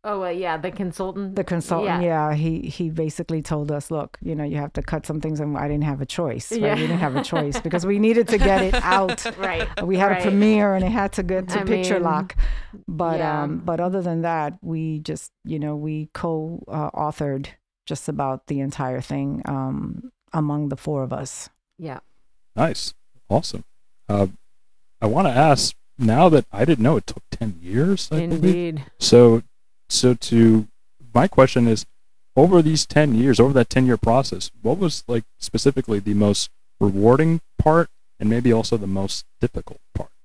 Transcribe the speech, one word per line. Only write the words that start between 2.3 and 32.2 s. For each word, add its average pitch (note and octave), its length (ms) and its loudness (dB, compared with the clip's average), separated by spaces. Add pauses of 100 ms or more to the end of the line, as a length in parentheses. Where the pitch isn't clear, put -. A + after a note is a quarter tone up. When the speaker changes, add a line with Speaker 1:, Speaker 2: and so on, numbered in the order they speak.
Speaker 2:
yeah. D3+ 40 0
He, D#3+ 280 -2
he E3 260 -6
basically D#3+ 540 -6
told D3 280 -4
us, D3 200 -6
"Look, - 320 -6
you E3 120 -6
know, D3+ 100 -4
you D3 120 -4
have D3 160 -6
to D3 100 -6
cut - 220 -6
some D#3 160 -6
things," D#3 200 -4
and D3 180 -4
I D3 100 -4
didn't D3 160 -2
have C#3 160 -4
a C#3 60 -6
choice, B2 460 -6
right? A3+ 100 -4
Speaker 1:
Yeah. G#3 120 0
Speaker 2:
We D3+ 60 -2
didn't E3 200 -2
have C#3 160 -2
a F3 60 -2
choice D#3+ 380 -4
Speaker 1:
<laughs> - 60 -10
Speaker 2:
because E3+ 180 -2
we G3+ 140 0
needed A3+ 300 4
to A3 100 2
get F#3+ 240 4
it F#3+ 200 0
out. F#3+ 480 0
Speaker 1:
<laughs> G3 80 -16
Right, F3 300 -4 (160)
Speaker 2:
We F3+ 140 0
had G3 140 2
a - 20 2
Speaker 1:
right. F3+ 80 -2
Speaker 2:
premiere G#3 520 4
and F#3+ 100 0
it F#3 60 0
had G3+ 240 -2
to G3 80 -4
get F#3 280 -4
to G3+ 100 -2
Speaker 1:
I G3 40 -4
Speaker 2:
picture F#3 300 0
Speaker 1:
mean, F3 100 0
Speaker 2:
lock. E3 300 -2 (540)
But, E3 300 -2
Speaker 1:
yeah. D3+ 240 -2
Speaker 2:
um, D3+ 160 -4
but E3 220 -4
other F#3 200 -2
than E3+ 220 -2
that, E3 400 -4
we D#3+ 380 -6
just, - 320 -12 (120)
you D#3+ 140 -6
know, D3 180 -4
we D3+ 380 -6
co-, E3 540 -6
uh, D3+ 240 -6
authored C#3+ 560 -6 (360)
just - 240 -10
about C3+ 380 -6
the C#3+ 140 -4
entire C3 420 -6
thing, C#3 420 -6
um, C3+ 680 -8 (220)
among D3 380 -2
the C3 60 -6
four D3 260 -6
of B2+ 100 -6
us. - 380 -12 (280)
Speaker 1:
Yeah. D#3+ 200 -14 (580)
Speaker 3:
Nice. - 380 -2 (340)
Awesome. - 360 -2 (440)
Uh, G2+ 200 2 (720)
I A2 40 0
wanna D3+ 240 2
ask, C#3 440 4 (240)
now C3 320 6
that C#3+ 200 6
I G#2 140 0
didn't C3+ 200 2
know C#3+ 120 4
it G2+ 100 -2
took - 240 -12
ten F#2+ 300 -6
years, C3+ 500 -2
I D#3+ 160 -2
believe. E3+ 60 -2 (120)
Speaker 1:
Indeed. F3 400 0 (140)
Speaker 3:
So, A#2 440 8 (460)
so B2+ 260 2
to, A2+ 540 4 (440)
my C#3 140 4
question C3 400 4
is, A2+ 180 0 (520)